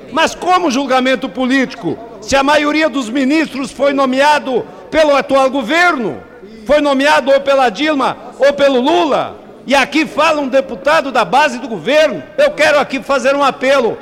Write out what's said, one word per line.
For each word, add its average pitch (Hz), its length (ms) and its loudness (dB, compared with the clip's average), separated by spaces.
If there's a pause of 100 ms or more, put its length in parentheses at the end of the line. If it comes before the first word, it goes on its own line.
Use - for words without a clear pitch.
(100)
mas 302 240 -2
como 359 340 0
julgamento 262 600 0
político? 254 680 -2 (240)
Se - 140 -4
a 269 80 2
maioria 302 460 2
dos 240 200 -4
ministros 269 640 -2
foi 277 220 0
nomeado 269 760 0 (240)
pelo 302 240 4
atual 269 340 2
governo, 262 720 0 (460)
foi 294 140 4
nomeado 285 500 2
ou 277 100 4
pela 269 280 2
Dilma 254 480 0 (220)
ou 277 140 4
pelo 277 280 2
Lula, 254 580 0 (280)
e 233 80 0
aqui 285 320 0
fala 302 340 0
um 277 80 -4
deputado 277 600 0
da 226 140 0
base 247 340 0
do 233 100 -10
governo, 226 540 0 (140)
eu 277 140 4
quero 294 280 2
aqui 262 220 -2
fazer 269 340 0
um 285 80 0
apelo 254 600 0